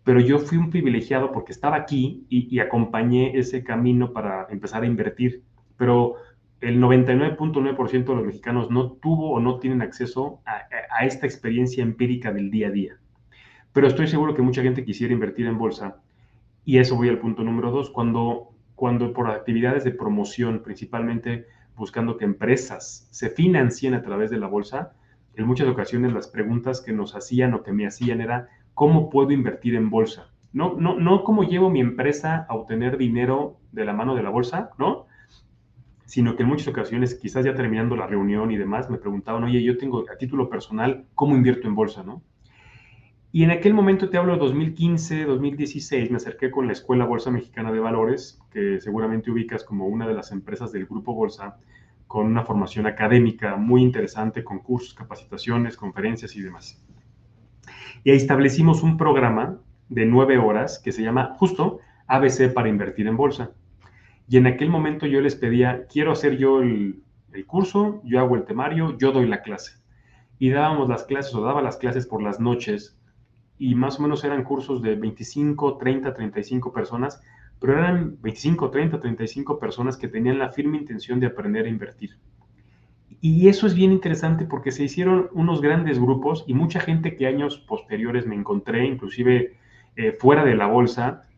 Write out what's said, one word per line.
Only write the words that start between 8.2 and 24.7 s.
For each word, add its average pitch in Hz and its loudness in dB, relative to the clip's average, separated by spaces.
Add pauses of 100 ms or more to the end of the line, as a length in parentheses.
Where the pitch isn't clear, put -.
mexicanos 117 -4
no 123 0
tuvo 160 -2
o 117 0
no 123 0
tienen 127 -2
acceso 127 -6
a, 110 -8
a, 117 -8
a 127 2
esta 135 -4
experiencia 123 -2
empírica 120 -2
del 101 -4
día 107 -2
a - -4
día. 95 -4 (720)
Pero 139 6
estoy 160 2
seguro 156 0
que 127 0
mucha 127 2
gente 127 0
quisiera 117 -2
invertir 110 -2
en 113 -2
bolsa, 107 -6 (640)
y 131 4
eso 127 6
voy 120 2
al 113 2
punto 113 -4
número 117 -2
dos, 131 -2
cuando, 117 -2 (240)
cuando 120 -2
por 120 -2
actividades 120 0
de 127 0
promoción, 110 -4
principalmente 117 -8 (300)
buscando 113 -6
que 107 -4
empresas - -2
se - -6
financien 139 2
a 117 -4
través 104 -4
de 117 -4
la 101 -6
bolsa, 104 -6 (420)